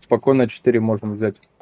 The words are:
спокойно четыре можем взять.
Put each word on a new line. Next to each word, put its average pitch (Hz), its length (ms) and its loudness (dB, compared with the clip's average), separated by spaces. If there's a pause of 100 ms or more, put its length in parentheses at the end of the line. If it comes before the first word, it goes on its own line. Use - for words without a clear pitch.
спокойно 127 480 0
четыре 117 320 0
можем 107 340 -4
взять. 104 200 -4 (280)